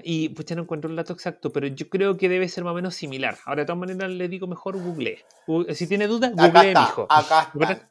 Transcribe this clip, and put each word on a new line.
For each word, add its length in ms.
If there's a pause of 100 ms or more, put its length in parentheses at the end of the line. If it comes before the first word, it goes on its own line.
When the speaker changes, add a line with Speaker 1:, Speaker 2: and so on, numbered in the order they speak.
Speaker 1:
Y, 240
pucha, 260
no 60
encuentro 280
el 60
dato 160
exacto, 400
pero 160
yo 220
creo 260
que 140
debe 180
ser 160
más 80
o 40
menos 200
similar. 500
Ahora, 180
de 20
todas 140
maneras, 300
le 200
digo 180
mejor 340
google. 380 (280)
Gu-, 260
si 120
tiene 220
dudas, 240
Speaker 2:
Acá 160
Speaker 1:
google, 220
Speaker 2:
está, 120
Speaker 1:
mijo. 280
Speaker 2:
acá 440
Speaker 1:
¿Verdad? 200
Speaker 2:
están, 180